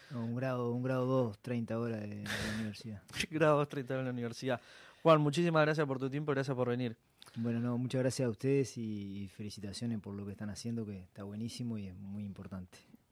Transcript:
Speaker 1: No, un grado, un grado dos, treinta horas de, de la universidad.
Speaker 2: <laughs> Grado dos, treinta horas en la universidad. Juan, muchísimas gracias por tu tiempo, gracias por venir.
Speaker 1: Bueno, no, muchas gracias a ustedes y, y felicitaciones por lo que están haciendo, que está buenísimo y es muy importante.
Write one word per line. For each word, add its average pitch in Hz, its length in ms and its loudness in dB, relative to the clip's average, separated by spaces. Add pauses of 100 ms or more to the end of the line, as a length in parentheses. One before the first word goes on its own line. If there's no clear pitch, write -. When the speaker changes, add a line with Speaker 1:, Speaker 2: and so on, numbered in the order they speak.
(120)
Speaker 1:
No, 120 120 -4
un 117 120 -2
grado, 123 360 0
un 123 120 0
grado 127 240 2
dos, 127 320 2
treinta 117 400 -2
horas 113 220 -2
de, 104 80 -8
de 104 160 -8
la 104 280 -4
universidad. 107 480 -6 (140)
Speaker 2:
<laughs> - 160 -2
Grado 151 260 6
dos, 143 120 2
treinta 135 260 -4
horas 131 60 -2
en 131 40 -4
la 127 80 -2
universidad. 120 480 -2 (420)
Juan, 160 160 10
muchísimas 156 460 4
gracias 151 220 2
por 135 100 -2
tu 131 140 -2
tiempo, 147 200 -2
gracias 135 240 0
por 123 140 2
venir. 120 260 0 (400)
Speaker 1:
Bueno, 117 240 0
no, 120 160 0
muchas 127 260 0
gracias 127 260 2
a - 20 2
ustedes 135 480 2
y, 101 460 -6
y 98 60 -8
felicitaciones 104 720 -6
por 98 140 -8
lo 101 140 -6
que 101 60 -8
están 104 180 -8
haciendo, 117 340 -4
que 101 140 -8
está 92 240 -14
buenísimo 110 560 -6
y 98 80 -8
es 90 80 -12
muy 101 280 -8
importante. 95 540 -10 (340)